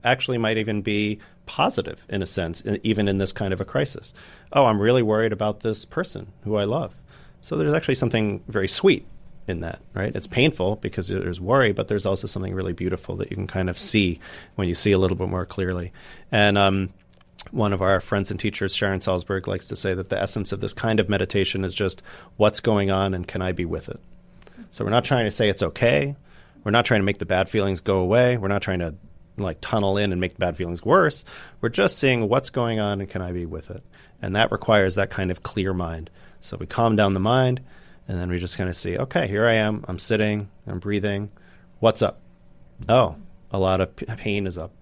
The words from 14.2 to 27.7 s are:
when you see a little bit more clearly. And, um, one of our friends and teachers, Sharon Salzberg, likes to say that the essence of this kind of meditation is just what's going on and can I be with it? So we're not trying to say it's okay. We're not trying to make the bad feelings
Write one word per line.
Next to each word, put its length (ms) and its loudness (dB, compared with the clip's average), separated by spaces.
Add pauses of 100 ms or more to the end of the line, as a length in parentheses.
when 120 -2
you 80 -2
see 160 2
a 80 6
little 180 2
bit 120 -4
more 160 -4
clearly. 460 -6 (400)
And, 260 6
um, 320 4 (600)
one 220 2
of 80 -2
our 200 4
friends 300 -2
and 80 -6
teachers, 360 -2
Sharon 260 0
Salzberg, 440 -2
likes 220 -6
to 80 -8
say 180 -2
that 160 -6
the 100 -2
essence 320 -4
of 100 -6
this 120 -4
kind 260 0
of 100 0
meditation 540 0
is 120 -4
just 260 -2 (360)
what's 220 2
going 300 2
on 240 2
and 140 -6
can 160 -6
I 80 0
be 140 -2
with 240 -6
it? 100 -12 (720)
So 120 -8
we're 60 -2
not 160 4
trying 200 2
to 60 0
say 160 2
it's 140 0
okay. 540 2 (480)
We're 80 0
not 140 4
trying 160 4
to 40 2
make 140 0
the 60 -6
bad 220 2
feelings 340 0